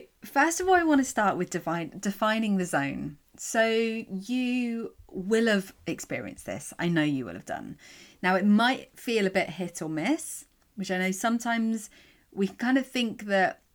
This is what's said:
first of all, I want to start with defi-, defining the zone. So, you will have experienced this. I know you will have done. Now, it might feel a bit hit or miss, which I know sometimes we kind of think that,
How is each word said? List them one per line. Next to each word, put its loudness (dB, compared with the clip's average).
first 2
of 0
all, 6
I 6
want 4
to 2
start 2
with -2
defi-, -4
defining 0
the 0
zone. -2
So, 0
you -2
will 2
have 2
experienced -8
this. -10
I 0
know 4
you 0
will -8
have -12
done. -10
Now, 4
it 4
might 4
feel 0
a 0
bit 0
hit -8
or -6
miss, -4
which -8
I 0
know 0
sometimes -2
we 0
kind 0
of -2
think -4
that, 2